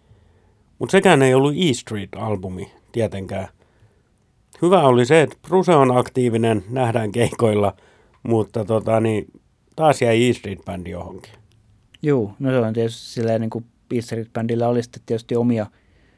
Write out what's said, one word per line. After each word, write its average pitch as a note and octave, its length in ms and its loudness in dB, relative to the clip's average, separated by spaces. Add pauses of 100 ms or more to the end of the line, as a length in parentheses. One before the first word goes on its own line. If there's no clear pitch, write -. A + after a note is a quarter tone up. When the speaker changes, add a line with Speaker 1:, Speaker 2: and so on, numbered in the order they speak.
(800)
Speaker 1:
Mut B2 120 -6
sekään D3+ 320 4
ei C3 120 4
ollut C#3 220 2
E E3 160 0
Street-albumi G2 960 -8 (220)
tietenkään. G2 560 -6 (1120)
Hyvä F3+ 200 4
oli B2 240 6
se, D#3 160 6
että A#2+ 140 -2 (120)
Bruce F3+ 260 2
on C3 220 4
aktiivinen, A2+ 760 0
nähdään A#2 420 -2
keikoilla, G#2+ 640 0 (460)
mutta A2 420 -2
tota, A2 360 0
niin G#2+ 260 -2 (500)
taas D3+ 260 2
jäi A#2 260 2
E A#2 40 2
Street G2+ 320 -6
Band F#2 220 -12
johonkin. F2 460 -14 (680)
Speaker 2:
Juu, B2+ 360 0
no C3+ 120 -2
se C3 80 2
on A2 140 0
tietysti A2+ 340 -4
silleen, A2+ 340 -2
niinku A2+ 220 -6 (280)
E A#2+ 100 -2
Street A2+ 320 -10
Bandillä A#2 360 -2
oli A#2+ 140 0
sitten - 240 -14
tietysti A#2 300 -4
omia, A#2 300 0 (520)